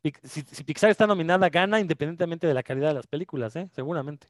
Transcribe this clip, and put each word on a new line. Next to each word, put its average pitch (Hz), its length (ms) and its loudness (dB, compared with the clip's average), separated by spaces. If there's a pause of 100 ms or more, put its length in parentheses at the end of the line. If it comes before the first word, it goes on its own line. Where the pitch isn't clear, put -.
Pic-, 151 200 -4
si, 139 180 -12
si - 220 -14
Pixar 175 260 2
está 214 180 4
nominada, 180 420 4
gana 190 300 2
independientemente 170 680 -2
de 147 80 4
la 127 80 -2
calidad 135 260 -2
de 151 60 2
las 120 120 -8
películas, 143 480 -6
¿eh? 180 160 -8
Seguramente. 147 580 -8